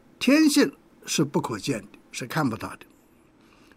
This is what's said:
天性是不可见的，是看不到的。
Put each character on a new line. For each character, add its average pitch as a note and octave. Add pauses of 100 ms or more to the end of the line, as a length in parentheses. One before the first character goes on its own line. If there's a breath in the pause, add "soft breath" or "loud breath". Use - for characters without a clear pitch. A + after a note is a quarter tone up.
(200)
天 D4
性 C#4+ (320)
是 -
不 C#3+
可 A2+
见 A2+
的， - (240)
是 -
看 D3
不 G#2+
到 -
的。 - (920 soft breath)